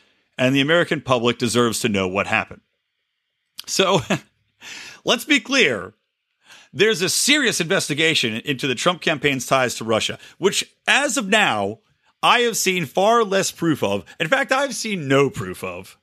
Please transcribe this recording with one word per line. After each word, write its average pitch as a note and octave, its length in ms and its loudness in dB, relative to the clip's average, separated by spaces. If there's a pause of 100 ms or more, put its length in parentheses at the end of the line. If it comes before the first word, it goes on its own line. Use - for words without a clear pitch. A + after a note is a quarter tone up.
(380)
and C3 180 2
the C#3 60 4
American D#3+ 400 0
public A#2+ 360 2
deserves A#2 440 0
to B2 80 0
know G2 180 0
what F#2 180 -2
happened." - 360 -4 (1080)
So, F#3+ 340 2 (520)
<laughs> - 520 -20
let's A#3+ 200 2
be C#4+ 140 2
clear. B2+ 540 0 (800)
There's G3 280 2
a F3+ 80 0
serious B3+ 500 0
investigation D3+ 760 0 (100)
into C#3 200 -4
the B2+ 100 -2
Trump F3 260 -2
campaign's C#3 440 -2
ties B2+ 300 0
to - 80 -10
Russia, A2 340 -2 (200)
which, - 260 0 (240)
as C4 300 0
of A3+ 100 -2
now, B2 520 0 (440)
I G3 160 4
have A#3+ 160 0
seen F#3 300 0
far G#3+ 400 2
less G3 260 0
proof D#3+ 320 -2
of. G2+ 220 -2 (160)
In D#3+ 80 -2
fact, C4 240 0
I've C4+ 200 0
seen G3 360 -6
no C3+ 200 4
proof F#2 360 -10
of F#2 380 -14